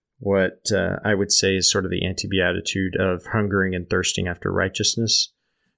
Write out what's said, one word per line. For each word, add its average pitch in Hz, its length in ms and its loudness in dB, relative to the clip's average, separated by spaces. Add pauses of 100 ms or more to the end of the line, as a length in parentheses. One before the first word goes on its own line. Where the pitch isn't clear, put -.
(180)
what, 98 540 0
uh, 92 320 0
I 107 120 2
would 98 160 0
say 95 260 2
is 90 120 2
sort 101 140 0
of 92 80 -2
the 90 140 -2
anti-beatitude 92 880 -2
of 92 300 0
hungering 98 500 0
and 87 140 -6
thirsting 92 380 0
after 87 240 -4
righteousness. 95 840 0 (440)